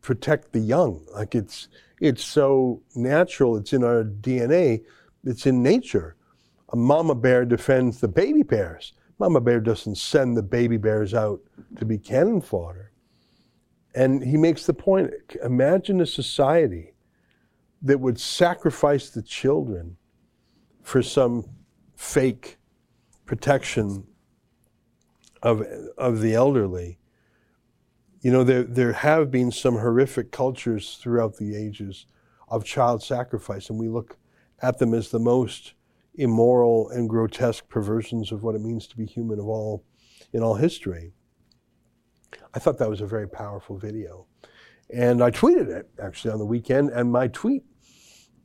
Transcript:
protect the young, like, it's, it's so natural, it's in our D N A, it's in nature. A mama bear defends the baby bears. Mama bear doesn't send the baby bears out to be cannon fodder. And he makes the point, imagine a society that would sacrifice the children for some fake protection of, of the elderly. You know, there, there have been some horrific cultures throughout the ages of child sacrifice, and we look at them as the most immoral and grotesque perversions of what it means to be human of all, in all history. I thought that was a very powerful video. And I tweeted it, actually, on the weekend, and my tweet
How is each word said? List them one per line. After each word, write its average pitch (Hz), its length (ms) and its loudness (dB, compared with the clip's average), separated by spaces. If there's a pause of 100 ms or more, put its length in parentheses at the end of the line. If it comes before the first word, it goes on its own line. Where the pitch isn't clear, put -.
protect - 500 -2
the 113 80 0
young, 113 540 0
like, 107 200 -8
it's, - 340 -6 (340)
it's 143 200 2
so 135 600 2 (120)
natural, 131 640 2
it's 101 160 -6
in 131 100 2
our 117 220 2
D 110 360 -4
N 120 120 2
A, 139 300 4 (420)
it's 127 220 -4
in 127 160 4
nature. 131 540 2 (520)
A - 80 -6
mama 143 380 2
bear 123 320 4
defends 123 520 2
the 117 100 0
baby 269 340 4
bears. 90 500 -2 (260)
Mama 139 220 4
bear 120 200 4
doesn't 107 360 -2
send 127 400 0
the 110 60 0
baby 113 340 0
bears 107 380 0
out 107 260 -2 (380)
to 110 80 -6
be 110 100 -2
cannon 165 460 0
fodder. 92 500 -8 (1000)
And 131 280 2
he 131 140 0
makes 160 300 0
the 160 80 0
point, 190 360 0 (320)
imagine 160 600 2
a 160 40 2
society 135 840 0 (880)
that 135 180 4
would 127 220 -2
sacrifice 151 880 0
the 110 140 -10
children 110 720 -2 (840)
for 127 200 2
some 120 460 0 (460)
fake - 640 -2 (640)
protection 113 840 -2 (1400)
of, 107 240 0 (300)
of 117 240 -2
the 110 140 2
elderly. 98 640 0 (1200)
You 123 120 2
know, 127 120 6
there, 127 200 4
there 120 280 0
have 151 380 2
been 123 200 0
some 120 280 0
horrific 120 520 0
cultures 123 720 -6
throughout 117 360 -2
the 104 200 -8
ages 101 480 -12 (440)
of 113 180 -4
child 120 360 0
sacrifice, 117 680 -8
and 110 80 -6
we 113 100 -6
look 117 300 -8 (420)
at 127 180 -2
them 117 140 2
as 113 180 -2
the 117 80 -2
most 120 540 0 (440)
immoral 117 760 4
and 120 180 -4
grotesque 113 600 -2
perversions 110 640 -4
of 107 100 -10
what 113 120 -4
it 107 60 -4
means 113 280 -8
to - 80 -20
be 110 100 -8
human 110 320 -8
of 101 80 -8
all, 107 380 -6 (480)
in 113 100 -2
all 113 120 2
history. 92 580 -4 (1400)
I 135 40 -6
thought 147 200 0
that 113 100 0
was 104 120 -6
a 104 60 -6
very 104 220 -8
powerful 101 480 -14
video. 104 500 -14 (600)
And 120 340 2
I 123 80 6
tweeted 330 380 4
it, - 200 -10 (140)
actually, - 300 -8
on 107 60 -6
the 107 80 -6
weekend, 127 440 0
and 120 200 -2
my 123 180 2
tweet 262 360 -2 (800)